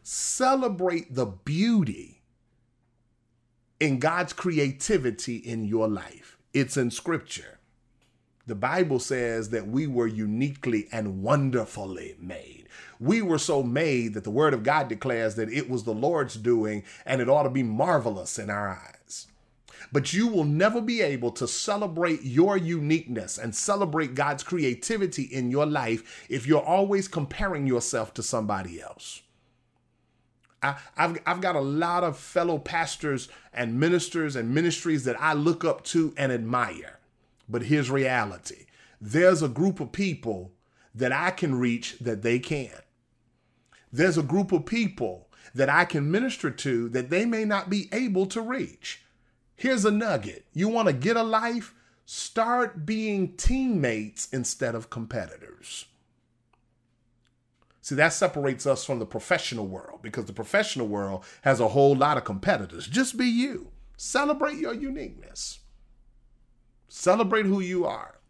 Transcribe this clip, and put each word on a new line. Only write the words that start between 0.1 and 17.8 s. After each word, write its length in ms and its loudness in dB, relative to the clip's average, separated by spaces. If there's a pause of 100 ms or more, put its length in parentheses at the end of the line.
the 140 0
beauty 960 0 (1600)
in 200 2
God's 340 0
creativity 1040 0
in 280 -6
your 220 2
life. 500 -6 (140)
It's 260 0
in 120 2
Scripture. 720 -8 (880)
The 80 -6
Bible 420 2
says 540 -2
that 160 -2
we 180 0
were 220 0
uniquely 840 -2
and 300 -4
wonderfully 1000 -2
made. 480 -16 (320)
We 220 4
were 160 2
so 240 2
made 540 0
that 80 -6
the 80 -6
Word 240 4
of 80 -4
God 240 2
declares 480 -2
that 180 -2
it 160 -2
was 140 -2
the 100 -2
Lord's 420 0
doing 480 2 (220)
and 160 0
it 80 2
ought 140 6
to 80 0
be 100 0
marvelous 760 0